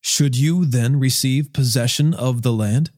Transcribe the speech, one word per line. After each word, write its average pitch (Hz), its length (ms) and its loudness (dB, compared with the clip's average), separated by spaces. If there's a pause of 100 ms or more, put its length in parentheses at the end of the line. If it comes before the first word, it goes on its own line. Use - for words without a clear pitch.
Should 139 340 0
you 160 300 2
then 127 340 0
receive 131 520 -2
possession 131 640 0
of 123 280 -2
the 120 100 0
land?' 113 460 0